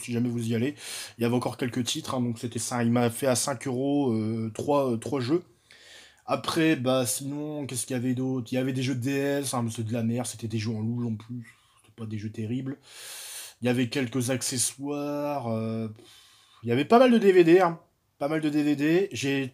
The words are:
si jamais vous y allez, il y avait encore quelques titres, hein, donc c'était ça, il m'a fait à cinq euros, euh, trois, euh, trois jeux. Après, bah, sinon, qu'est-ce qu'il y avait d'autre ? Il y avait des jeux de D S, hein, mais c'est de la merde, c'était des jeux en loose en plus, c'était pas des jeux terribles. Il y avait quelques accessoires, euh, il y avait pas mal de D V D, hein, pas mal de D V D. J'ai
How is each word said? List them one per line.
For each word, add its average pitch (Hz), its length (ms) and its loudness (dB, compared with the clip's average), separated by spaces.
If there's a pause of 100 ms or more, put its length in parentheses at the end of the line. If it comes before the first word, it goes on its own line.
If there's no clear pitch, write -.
si 123 120 -6
jamais 120 160 0
vous 117 180 -4
y 113 80 0
allez, 127 180 0 (440)
il - 40 -10
y 117 40 2
avait 120 100 2
encore 123 220 -2
quelques 127 260 -2
titres, 139 320 -6
hein, 123 60 -2
donc 120 180 -4
c'était 120 200 -8
ça, 120 220 -2
il 117 100 4
m'a 120 180 4
fait 117 180 -2
à 127 80 4
cinq 135 320 -2
euros, 135 460 2
euh, 113 420 -2
trois, 139 380 2
euh, 113 40 0
trois 120 220 -4
jeux. 143 240 0 (840)
Après, 160 520 2
bah, 127 280 2
sinon, 147 600 -6
qu'est-ce 127 200 -6
qu'il 131 120 -4
y - 20 -2
avait 127 140 0
d'autre ? 127 360 -2
Il 127 60 -4
y - 20 0
avait 131 140 0
des 131 100 -2
jeux 131 140 0
de 123 60 -4
D 135 100 -2
S, 139 420 0
hein, 123 80 -2
mais 117 80 -2
c'est 113 140 -6
de 107 80 -6
la 120 120 0
merde, 120 220 -2
c'était - 220 -8
des 110 100 -4
jeux 110 140 -2
en 110 80 -4
loose 120 260 -4
en 113 100 -4
plus, 117 380 -10 (280)
c'était - 160 -20
pas 113 80 -10
des 107 120 -8
jeux 107 140 -8
terribles. 127 460 -6 (840)
Il 117 40 -2
y 123 40 4
avait 123 200 2
quelques 127 400 -2
accessoires, 143 1200 -4
euh, 110 380 -4 (760)
il 113 60 -4
y - 20 -2
avait 131 140 2
pas 233 120 8
mal 254 140 8
de 233 60 6
D 196 160 6
V 180 100 10
D, 170 160 10
hein, 170 180 4 (420)
pas 143 100 0
mal 156 100 0
de 151 80 -2
D 151 160 2
V 147 140 2
D. 165 340 2
J'ai 135 420 -2